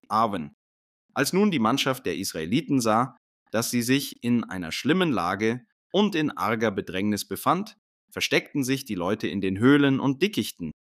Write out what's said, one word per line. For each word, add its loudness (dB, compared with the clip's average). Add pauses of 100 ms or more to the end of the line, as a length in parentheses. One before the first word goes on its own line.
Aven. 0 (600)
Als 0
nun 4
die 0
Mannschaft 0
der -2
Israeliten -2
sah, 0 (360)
dass -2
sie 0
sich -2
in 0
einer -8
schlimmen 0
Lage 0 (260)
und 2
in -2
arger 0
Bedrängnis -4
befand, -2 (360)
versteckten -2
sich -2
die -4
Leute -2
in -4
den -2
Höhlen 6
und 0
Dickichten -4 (120)